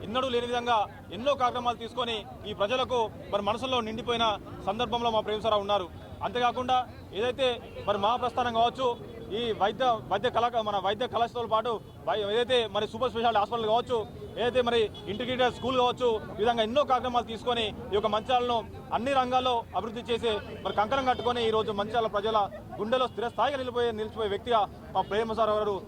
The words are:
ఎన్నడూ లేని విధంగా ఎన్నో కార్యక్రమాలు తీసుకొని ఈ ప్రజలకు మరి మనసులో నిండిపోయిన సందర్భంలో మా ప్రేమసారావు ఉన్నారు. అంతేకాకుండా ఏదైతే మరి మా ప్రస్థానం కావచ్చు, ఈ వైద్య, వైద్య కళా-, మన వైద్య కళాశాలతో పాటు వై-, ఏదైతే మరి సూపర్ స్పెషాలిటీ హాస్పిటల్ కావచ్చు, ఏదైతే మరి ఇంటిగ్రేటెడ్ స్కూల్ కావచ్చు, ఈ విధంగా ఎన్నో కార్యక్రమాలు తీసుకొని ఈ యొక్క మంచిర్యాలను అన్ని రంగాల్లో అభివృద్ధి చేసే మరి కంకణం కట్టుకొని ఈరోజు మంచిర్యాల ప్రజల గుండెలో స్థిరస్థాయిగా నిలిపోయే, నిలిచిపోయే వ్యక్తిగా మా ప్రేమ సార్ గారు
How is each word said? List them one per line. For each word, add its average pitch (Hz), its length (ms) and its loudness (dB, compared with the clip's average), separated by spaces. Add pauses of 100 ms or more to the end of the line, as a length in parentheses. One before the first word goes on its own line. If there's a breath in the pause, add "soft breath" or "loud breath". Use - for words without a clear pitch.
ఎన్నడూ 254 280 0
లేని 240 160 0
విధంగా 240 260 2 (400)
ఎన్నో 262 240 2
కార్యక్రమాలు 240 420 0
తీసుకొని 233 340 -4 (320)
ఈ 208 120 -6
ప్రజలకు 247 380 2 (340)
మరి 202 160 2
మనసులో 247 300 0 (100)
నిండిపోయిన 233 380 0 (420)
సందర్భంలో 233 480 0
మా 214 100 4
ప్రేమసారావు 214 400 2
ఉన్నారు. 202 200 2 (400)
అంతేకాకుండా 247 500 2 (420)
ఏదైతే 254 300 0 (400)
మరి 202 160 2
మా 220 80 6 (100)
ప్రస్థానం 240 360 0
కావచ్చు, 240 300 2 (500)
ఈ 240 40 -2 (180)
వైద్య, 214 240 2 (260)
వైద్య 226 260 2
కళా-, 233 320 2
మన 202 80 -2 (100)
వైద్య 214 260 0
కళాశాలతో 226 420 0
పాటు 226 160 2 (380)
వై-, 202 240 0
ఏదైతే 240 260 4 (160)
మరి 208 180 2
సూపర్ 226 200 -2
స్పెషాలిటీ 226 300 4
హాస్పిటల్ 220 300 0
కావచ్చు, 240 260 2 (420)
ఏదైతే 247 280 4
మరి 233 120 4 (320)
ఇంటిగ్రేటెడ్ 247 460 0
స్కూల్ 247 240 0
కావచ్చు, 247 260 2 (280)
ఈ 185 60 -4
విధంగా 233 260 4
ఎన్నో 269 220 4
కార్యక్రమాలు 240 420 2
తీసుకొని 233 320 -2 (280)
ఈ - 40 -2
యొక్క 214 180 2
మంచిర్యాలను 247 440 2 (380)
అన్ని 240 240 0
రంగాల్లో 254 340 2 (240)
అభివృద్ధి 220 320 -6
చేసే 226 220 0 (320)
మరి 190 140 -2
కంకణం 254 320 2
కట్టుకొని 240 380 0
ఈరోజు 214 220 2 (100)
మంచిర్యాల 220 360 0
ప్రజల 220 220 2 (420)
గుండెలో 240 320 2
స్థిరస్థాయిగా 240 500 0
నిలిపోయే, 240 260 0 (100)
నిలిచిపోయే 214 360 -4
వ్యక్తిగా 226 260 2 (340)
మా 190 60 4 (100)
ప్రేమ 220 280 0
సార్ 214 200 4
గారు 208 180 0 (120)